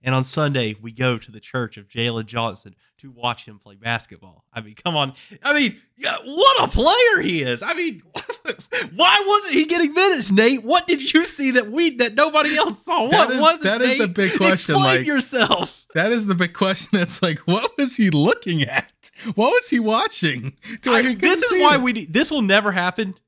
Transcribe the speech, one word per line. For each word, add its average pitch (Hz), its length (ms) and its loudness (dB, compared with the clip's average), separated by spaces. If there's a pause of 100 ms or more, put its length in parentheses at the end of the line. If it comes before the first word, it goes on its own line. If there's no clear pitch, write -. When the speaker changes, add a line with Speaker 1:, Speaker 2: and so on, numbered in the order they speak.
Speaker 1:
and 131 120 -4
on 131 80 0
Sunday, 127 580 -2
we 113 120 -16
go 123 240 -2
to - 160 -18
the 107 80 -20
church 120 380 -10
of 101 100 -20
Jalen 117 380 -6
Johnson 113 500 -8 (220)
to 139 120 -20
watch 120 380 -10
him 104 100 -20
play 101 160 -20
basketball. 98 760 -10
I 117 80 -12
mean, 107 140 -20
come 170 200 -8
on. 139 200 -2 (280)
I 294 160 -2
mean, 254 180 -2 (200)
yeah, - 180 -6 (100)
what 403 440 2
a - 0 -
player 415 580 4
he 170 140 -2
is. 123 220 -4
I 254 100 -4
mean, 330 360 -6
<laughs> - 880 -10
why 370 320 2
wasn't 403 320 2
he 311 60 4
getting 320 300 0
minutes, 359 360 4
Nate? 220 320 4
What 330 240 2
did 277 260 -2
you 320 120 4
see 269 280 -2
that 226 160 0
we, 285 280 -2
that 233 180 0
nobody 302 400 2
else 311 300 -2
saw? 359 200 -2
What 277 80 -2
Speaker 2:
That 320 180 2
is, 262 100 -2
Speaker 1:
was 320 240 2
it, 190 40 2
Speaker 2:
that 226 120 0
is 262 180 2
the 214 100 0
Speaker 1:
Nate? 175 60 -8
Speaker 2:
big 196 220 0
question, 185 380 2
Speaker 1:
Explain - 240 4
Speaker 2:
like, 131 80 -2
Speaker 1:
yourself. 254 880 -2
Speaker 2:
that 190 180 0
is 220 140 -2
the 190 80 0
big 170 180 -2
question. 190 460 -2
<laughs> - 20 0
It's - 220 -4
like, 165 180 -2
what 214 380 -2
was 269 180 -2
he 202 140 2
looking 160 520 0
at? 135 300 -6 (440)
What 226 140 2
was 494 180 0
he 240 120 0
watching? 202 720 -2 (300)
To 254 80 -2
Speaker 1:
I, 233 40 4
Speaker 2:
where 226 80 4
he 254 120 0
Speaker 1:
this 196 40 -10
Speaker 2:
couldn't 359 260 2
Speaker 1:
is 480 60 -2
Speaker 2:
see 359 120 2
Speaker 1:
why 294 140 4
Speaker 2:
it? 262 40 0
Speaker 1:
we 247 120 0
need, 202 200 -8
this 254 180 2
will 285 120 -2
never 202 300 2
happen. 180 420 -4 (140)